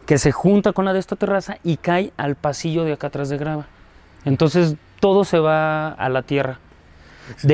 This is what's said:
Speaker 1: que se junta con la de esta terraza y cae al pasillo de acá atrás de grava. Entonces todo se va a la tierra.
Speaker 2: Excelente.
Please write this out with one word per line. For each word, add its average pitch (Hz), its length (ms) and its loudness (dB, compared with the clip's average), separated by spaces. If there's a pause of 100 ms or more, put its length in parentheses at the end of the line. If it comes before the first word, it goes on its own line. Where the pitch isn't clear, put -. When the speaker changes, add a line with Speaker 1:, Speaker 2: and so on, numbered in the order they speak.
Speaker 1:
que 147 100 4
se 143 140 2
junta 202 420 2
con 190 120 -2
la 190 80 0
de 190 60 0
esta 190 160 -6
terraza 196 480 -4
y 165 140 -2
cae 180 400 -2
al 143 180 -4
pasillo 160 480 -4
de 156 100 -2
acá 147 140 -6
atrás 139 220 -6
de 143 80 -4
grava. 151 300 -6 (580)
Entonces 160 500 2 (240)
todo 196 240 4
se 170 160 0
va 156 500 0
a - 200 -4
la 131 140 -2
tierra. 135 360 -2 (680)
Speaker 2:
Excelente. 131 240 -4